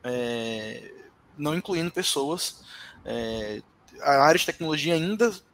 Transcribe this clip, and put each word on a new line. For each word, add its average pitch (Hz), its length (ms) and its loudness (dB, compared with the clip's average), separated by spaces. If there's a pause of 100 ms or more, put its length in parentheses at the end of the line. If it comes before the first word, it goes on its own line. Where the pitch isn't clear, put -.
É, 117 880 -6 (480)
não 147 160 -2
incluindo 175 380 -4
pessoas. 160 720 -4 (400)
É, 113 580 -6 (380)
a 139 240 6
área 160 140 8
de - 80 0
tecnologia 156 480 0
ainda 202 380 2 (220)